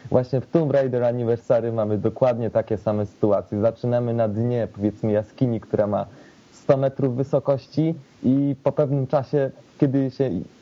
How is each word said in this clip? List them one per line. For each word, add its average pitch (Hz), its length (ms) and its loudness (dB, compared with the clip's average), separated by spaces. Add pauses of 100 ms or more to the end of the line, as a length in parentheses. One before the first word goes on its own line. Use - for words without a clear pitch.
Właśnie 127 320 0
w - 60 -10
Tomb 160 260 0
Raider 127 300 0
Anniversary 117 680 0
mamy 107 260 0
dokładnie 113 520 0
takie 110 280 -2
same 104 280 -2
sytuacje. 104 560 -2
Zaczynamy 120 520 0
na 113 140 0
dnie, 113 480 -2
powiedzmy, 104 360 -2
jaskini, 107 480 0
która - 280 -2
ma 101 180 -2 (460)
sto - 260 0
metrów 135 380 0
wysokości 139 800 -2 (280)
i 139 400 2
po 139 80 2
pewnym 139 360 0
czasie, 135 440 0 (280)
kiedy 135 320 2
się, 131 180 0 (320)